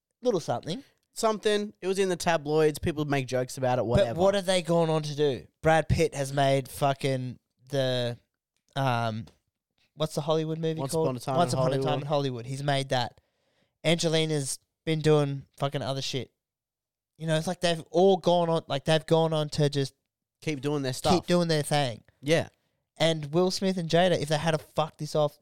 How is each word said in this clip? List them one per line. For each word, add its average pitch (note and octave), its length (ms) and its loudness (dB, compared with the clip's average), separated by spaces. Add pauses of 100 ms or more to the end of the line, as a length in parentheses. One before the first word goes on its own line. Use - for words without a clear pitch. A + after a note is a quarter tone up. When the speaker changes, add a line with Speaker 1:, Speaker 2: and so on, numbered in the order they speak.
(220)
Speaker 1:
Little A3 180 2
something. D3+ 420 -6 (320)
Speaker 2:
Something. G#3 680 0
It F3+ 60 -8
was F#3+ 120 0
in G3 100 2
the F3+ 80 0
tabloids. D#3 600 2
People D3+ 260 -4
make C#3 220 0
jokes B2+ 320 -4
about B2+ 200 0
it, A2 60 0
whatever. A#2+ 300 2
Speaker 1:
But D#3+ 60 -4
what G3 140 4
have G3 120 -4
they F#3 160 2
gone E3 280 2
on D#3 120 0
to D3+ 120 -8
do? C#3 320 0 (160)
Brad D#3+ 260 4
Pitt D#3 260 2
has C#3 180 -6
made C#3 360 2
fucking C3 680 -2 (300)
the, B2+ 500 -2 (580)
um, A#2 500 -2 (680)
what's D3+ 180 -4
the D#3+ 60 -4
Hollywood D#3+ 380 -2
movie D#3+ 220 -4
Speaker 2:
Once C3+ 120 -4
Speaker 1:
called? D#3+ 140 0
Speaker 2:
Upon B2+ 100 -2
a A#2 40 -10
Time C3+ 160 -4
Speaker 1:
Once - 160 2
Speaker 2:
in B2+ 60 0
Speaker 1:
Upon C3 140 2
a C#3 40 -2
Time C3+ 80 -2
Speaker 2:
Hollywood. D3 180 -2
Speaker 1:
in C#3+ 60 -8
Hollywood. C3+ 380 -2
He's C3+ 160 -10
made C#3 280 -2
that. B2+ 300 -2 (640)
Angelina's D#3 760 0 (260)
been D#3+ 160 0
doing C#3+ 420 2 (160)
fucking C#3+ 240 -4
other C3+ 200 -4
shit. - 280 -6 (880)
You D#3 80 -10
know, D#3+ 100 0
it's D#3+ 100 -4
like F3+ 140 -6
they've E3 300 0
all F#3+ 260 6
gone E3+ 320 2
on, E3 180 0
like, C#3+ 180 -4
they've D#3+ 220 2
gone D#3+ 260 2
on D3+ 180 -2
to D3 180 2
just C#3 260 -2 (460)
Speaker 2:
Keep D3+ 200 -6
doing C#3+ 220 -2
their C3 100 -2
stuff. D3+ 220 2
Speaker 1:
keep E3+ 120 0
doing F3 200 4
their D#3 160 2
thing. C#3+ 400 -2 (180)
Speaker 2:
Yeah. D3 280 2 (480)
Speaker 1:
And D#3 360 0
Will F3+ 200 2
Smith F#3+ 260 -2
and E3 100 -6
Jada, E3+ 320 4
if D3 80 -4
they D3+ 100 0
had D#3 140 0
to - 60 0 (160)
fuck D#3+ 240 -2
this D3+ 160 -8
off D3+ 280 0